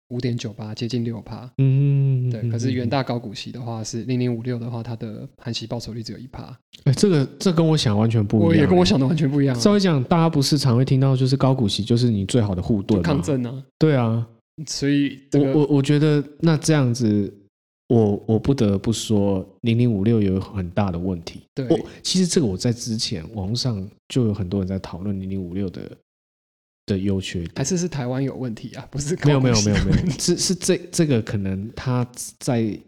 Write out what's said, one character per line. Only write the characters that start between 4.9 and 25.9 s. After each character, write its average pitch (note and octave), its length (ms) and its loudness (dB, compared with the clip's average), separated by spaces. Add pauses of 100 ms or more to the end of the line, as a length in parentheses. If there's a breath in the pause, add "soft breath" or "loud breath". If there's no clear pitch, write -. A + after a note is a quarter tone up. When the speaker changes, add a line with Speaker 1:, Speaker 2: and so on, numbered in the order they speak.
Speaker 1:
的 A2+ 320 -12 (120)
含 A#2 140 -10
息 A2+ 140 -8
报 A#2+ 140 -8
酬 A2 120 -12
率 A2+ 100 -10
只 A2 100 -12
有 - 60 -14
一 B2+ 100 -18
趴。 - 280 -16 (280)
Speaker 2:
哎， C#3 80 4
这 G#3 160 4
个， D3 180 2 (140)
这 F#3+ 120 0
跟 D#3+ 140 2
我 D#3 100 4
想 G#2 220 2
完 A2+ 100 4
全 A2+ 160 2
不 G#2+ 120 0
一 G#2+ 40 6
样 - 100 4
欸。 - 40 4
Speaker 1:
我 - 0 -
也 C#3+ 120 6
跟 F#3 120 4
我 F3+ 60 6
想 D#3+ 160 4
的 C3+ 60 2
完 D3+ 100 2
全 D3+ 120 2
不 C#3+ 140 2
一 C#3 40 4
样 B2+ 100 2
啊。 - 20 -4
Speaker 2:
照 G#3 160 4
理 G3+ 60 4
讲， D#3+ 240 2
大 E3+ 140 2
家 E3 100 4
不 D#3 120 0
是 C#3 160 2
常 C3 200 4
会 C3 80 4
听 C3+ 160 2
到 C3+ 160 4
就 C3 100 2
是 C3 100 2
高 C3 160 4
股 C3 140 0
息 G2 160 -2
就 A#2+ 140 2
是 A#2+ 140 4
你 G2 160 0
最 B2 140 2
好 G#2 140 0
的 F2 80 -4
护 G#2+ 180 0
盾 G#2 200 2
吗？ - 20 0
Speaker 1:
抗 D3+ 180 0
震 C3 240 -2
啊。 C3+ 200 -10 (140)
Speaker 2:
对 D#3 180 4
啊。 A#2 280 0 (440)
Speaker 1:
所 - 200 -4
以 C#3+ 300 0 (120)
这 C#3+ 100 4
个 C#3+ 120 4
Speaker 2:
我， D3+ 100 4
我， C#3 40 2 (100)
我 C#3 60 4
觉 D3 160 4
得 D3 240 4 (160)
那 D#3+ 200 2
这 D#3 160 0
样 B2+ 200 4
子， G#2+ 380 2 (560)
我， G#2+ 380 4
我 A2 120 2
不 C#3 160 2
得 G#2 240 2
不 A2+ 140 -2
说 G2+ 520 0 (180)
零 A#2 160 2
零 A#2+ 140 4
五 G2 120 0
六 A#2 180 4
有 F#2+ 160 2
很 F#2 320 -6
大 G2 220 0
的 E2+ 60 -4
问 F2+ 240 -4
题。 - 180 -16 (140)
Speaker 1:
对。 C3 140 -6
Speaker 2:
我， E3 120 2 (220 loud breath)
其 - 160 -2
实 F#3 80 2
这 F3 140 2
个 C3+ 60 2
我 F#2 100 -2
在 A#2+ 160 0
之 A2 240 -6
前 G2 280 -6 (100)
网 G2 140 -6
络 A#2 80 -4
上 G#2+ 320 -4 (200)
就 B2 180 0
有 G2+ 80 0
很 G2 120 -6
多 G2 140 -2
人 F#2 80 -2
在 F#2+ 100 -4
讨 F#2 200 -12
论 G2 200 -6
零 F#2+ 100 -8
零 F#2+ 140 -6
五 F2 120 -10
六 G2 160 -4
的， G1+ 200 -12 (960)